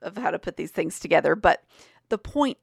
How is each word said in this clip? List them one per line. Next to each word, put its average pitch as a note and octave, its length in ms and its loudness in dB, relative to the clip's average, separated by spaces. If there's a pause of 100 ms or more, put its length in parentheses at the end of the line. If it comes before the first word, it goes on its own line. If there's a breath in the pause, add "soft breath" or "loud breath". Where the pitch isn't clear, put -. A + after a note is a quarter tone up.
of G3 160 -12
how A#3 140 -2
to E3 80 -4
put - 180 -10
these D#3 140 -8
things E3 280 -6
together, - 360 2
but G3+ 280 4 (460 soft breath)
the A3 80 -2
point C#4+ 460 -2